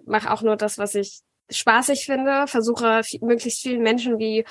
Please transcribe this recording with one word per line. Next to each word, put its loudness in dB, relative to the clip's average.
mach -2
auch -2
nur 2
das, -4
was -4
ich -6
spaßig 2
finde, 0
versuche 2
vi-, -10
möglichst 0
vielen -2
Menschen 2
wie 0